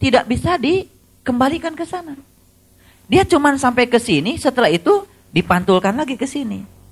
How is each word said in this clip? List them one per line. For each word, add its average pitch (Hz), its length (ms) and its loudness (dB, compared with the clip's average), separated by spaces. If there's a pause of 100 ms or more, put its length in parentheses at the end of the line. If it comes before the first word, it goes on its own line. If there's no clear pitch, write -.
tidak 254 240 2
bisa 247 320 -2
dikembalikan 302 1200 -4
ke 339 80 -8
sana. 339 320 -12 (880)
Dia 311 200 4
cuman 285 360 2
sampai 247 240 2
ke 240 160 2
sini, 202 400 0
setelah 247 320 2
itu 392 320 2 (240)
dipantulkan 185 640 2
lagi 269 240 -4
ke - 80 -6
sini. 214 400 -8 (260)